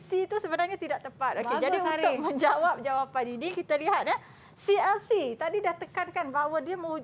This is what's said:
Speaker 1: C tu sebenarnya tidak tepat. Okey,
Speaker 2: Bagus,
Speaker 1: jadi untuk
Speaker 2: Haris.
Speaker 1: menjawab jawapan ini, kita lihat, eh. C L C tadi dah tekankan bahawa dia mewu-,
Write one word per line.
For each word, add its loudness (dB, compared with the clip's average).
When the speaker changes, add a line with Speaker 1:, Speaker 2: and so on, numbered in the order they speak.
Speaker 1:
C 0
tu -2
sebenarnya -2
tidak -4
tepat. -2
Okey, -2
Speaker 2:
Bagus, 0
Speaker 1:
jadi 2
untuk 0
Speaker 2:
Haris. 2
Speaker 1:
menjawab 4
jawapan -2
ini, -6
kita -2
lihat, 0
eh. 0
C 2
L 2
C 0
tadi -2
dah 0
tekankan -4
bahawa 0
dia -4
mewu-, -4